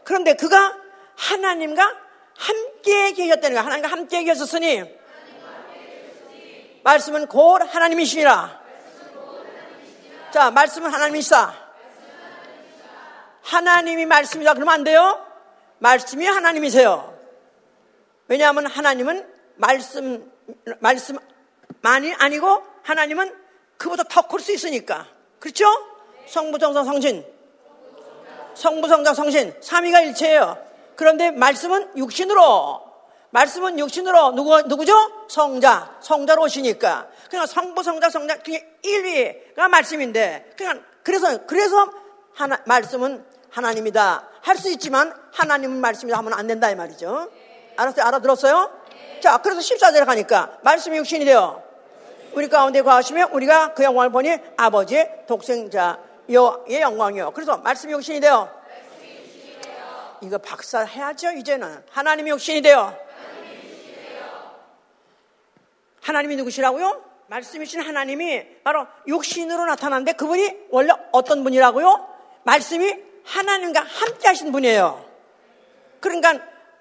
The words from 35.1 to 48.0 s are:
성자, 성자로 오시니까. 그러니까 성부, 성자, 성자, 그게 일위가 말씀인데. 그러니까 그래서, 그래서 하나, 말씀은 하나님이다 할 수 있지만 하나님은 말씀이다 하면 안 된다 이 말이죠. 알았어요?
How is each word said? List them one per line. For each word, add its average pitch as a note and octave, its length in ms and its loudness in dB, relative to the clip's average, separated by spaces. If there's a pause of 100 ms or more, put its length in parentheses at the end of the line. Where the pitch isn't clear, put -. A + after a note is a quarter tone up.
성자, C4 720 0
성자로 D#4 420 0
오시니까. A3+ 640 -4 (200)
그러니까 F4 180 -6
성부, F4 360 -6
성자, E4 280 -2
성자, D4+ 320 -6
그게 D#4+ 260 -10 (140)
일위가 F4+ 840 -4
말씀인데. A#3 880 -2
그러니까 F4+ 300 -8 (160)
그래서, F4 440 -2
그래서 G4 440 2 (440)
하나, C#4 320 -6
말씀은 B3 580 -2 (260)
하나님이다 A3 800 -2 (140)
할 F4+ 140 0
수 F#4+ 140 -8
있지만 D4 440 -2 (180)
하나님은 C4+ 480 -2
말씀이다 A#3 380 -4
하면 A3+ 160 -8
안 G#3 120 -6
된다 A3+ 240 -2
이 G3 40 -4
말이죠. F3+ 560 -10 (460)
알았어요? B3+ 280 -2